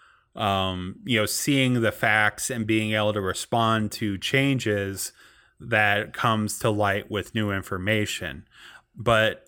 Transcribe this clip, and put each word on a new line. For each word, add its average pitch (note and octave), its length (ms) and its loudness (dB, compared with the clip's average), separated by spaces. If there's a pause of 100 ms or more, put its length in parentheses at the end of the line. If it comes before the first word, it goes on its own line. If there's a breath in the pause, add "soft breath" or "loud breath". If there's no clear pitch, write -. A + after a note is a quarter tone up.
(400 soft breath)
um, F#2+ 640 -2
you G#2+ 140 2
know, G#2+ 60 2
seeing C3 560 2
the A2 120 2
facts G#2+ 560 0
and A2+ 180 -4
being A2 260 2
able G#2+ 200 2
to G#2 80 -2
respond A2 720 0
to G2+ 240 -4
changes G#2 960 -2 (460 soft breath)
that G#2+ 540 0
comes A2 460 0
to A#2+ 100 0
light G#2 400 0
with G2+ 240 -6
new G#2+ 180 0
information. F#2+ 920 -4 (480 loud breath)
But A2 540 2